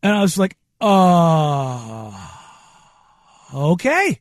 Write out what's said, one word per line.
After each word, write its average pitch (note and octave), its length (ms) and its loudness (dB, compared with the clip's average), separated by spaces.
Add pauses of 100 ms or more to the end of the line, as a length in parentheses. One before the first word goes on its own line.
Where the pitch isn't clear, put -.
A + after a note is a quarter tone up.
And G3+ 120 0
I G#3 80 0
was F#3+ 160 0
like, F#3+ 180 -2 (260)
Uh, D3 1300 0 (1400)
okay. F#3 680 0